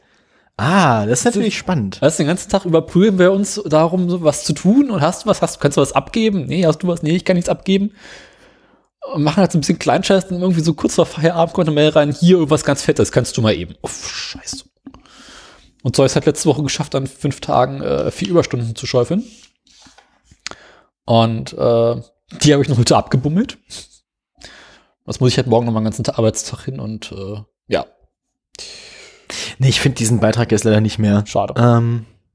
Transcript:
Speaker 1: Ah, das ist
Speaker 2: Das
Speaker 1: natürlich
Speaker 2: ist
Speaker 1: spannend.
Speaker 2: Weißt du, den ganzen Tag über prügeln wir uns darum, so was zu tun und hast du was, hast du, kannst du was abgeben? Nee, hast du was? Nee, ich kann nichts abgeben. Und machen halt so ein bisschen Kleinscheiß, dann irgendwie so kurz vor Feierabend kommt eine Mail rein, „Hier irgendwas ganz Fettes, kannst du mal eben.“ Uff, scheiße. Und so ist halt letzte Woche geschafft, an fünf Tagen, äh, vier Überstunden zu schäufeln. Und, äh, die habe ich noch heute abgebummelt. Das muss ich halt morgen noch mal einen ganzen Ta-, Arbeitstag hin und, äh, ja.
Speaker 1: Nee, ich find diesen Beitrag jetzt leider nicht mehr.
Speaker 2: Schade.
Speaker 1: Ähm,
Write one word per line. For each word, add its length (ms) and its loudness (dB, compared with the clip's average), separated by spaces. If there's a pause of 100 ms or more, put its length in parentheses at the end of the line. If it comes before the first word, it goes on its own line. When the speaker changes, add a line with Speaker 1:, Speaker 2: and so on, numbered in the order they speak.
(580)
Speaker 1:
Ah, 500 2
das 120 0
ist 60 -2
Speaker 2:
Das 80 2
Speaker 1:
natürlich 220 0
Speaker 2:
ist 40 -8
Speaker 1:
spannend. 420 -4
Speaker 2:
Weißt 180 2
du, 40 0
den 40 0
ganzen 220 -4
Tag 160 0
über 180 2
prügeln 340 2
wir 140 6
uns 340 -2
darum, 460 2
so 120 -4
was 200 0
zu 100 -2
tun 380 4
und 100 -2
hast 220 0
du 60 0
was, 120 0
hast 140 -2
du, 40 -18
kannst 180 0
du 40 6
was 120 0
abgeben? 520 -2
Nee, 220 0
hast 160 2
du 40 -2
was? 140 -2
Nee, 140 0
ich 100 -4
kann 120 2
nichts 120 -2
abgeben. 440 0 (1200)
Und 100 -2
machen 140 -6
halt 140 2
so 60 0
ein 40 0
bisschen 180 -2
Kleinscheiß, 480 0
dann 140 -6
irgendwie 200 0
so 140 0
kurz 200 -4
vor 120 2
Feierabend 480 -2
kommt 120 0
eine 60 0
Mail 160 4
rein, 220 2
„Hier 240 4
irgendwas 280 2
ganz 200 -2
Fettes, 280 0
kannst 240 -2
du 60 0
mal 140 2
eben.“ 260 -8
Uff, 320 -12
scheiße. 520 -12 (1160)
Und 140 -4
so 80 4
ist 100 2
halt 140 -2
letzte 200 0
Woche 140 2
geschafft, 320 -4
an 140 -4
fünf 340 -6
Tagen, 400 -2
äh, 300 -2
vier 180 -6
Überstunden 460 -2
zu 100 -12
schäufeln. 380 -2 (1800)
Und, 480 0
äh, 420 0 (480)
die 100 6
habe 80 4
ich 80 -2
noch 80 0
heute 180 4
abgebummelt. 600 -2 (1500)
Das 120 -8
muss 120 4
ich 60 -2
halt 100 0
morgen 180 4
noch 80 -2
mal 60 0
einen 60 0
ganzen 180 -4
Ta-, 140 -4
Arbeitstag 480 -2
hin 140 -8
und, 320 -10
äh, 300 -12 (260)
ja. 200 -4 (1700)
Speaker 1:
Nee, 120 2
ich 120 0
find 160 0
diesen 220 0
Beitrag 320 0
jetzt 140 2
leider 160 4
nicht 180 -2
mehr. 260 2
Speaker 2:
Schade. 320 -4
Speaker 1:
Ähm, 480 2 (300)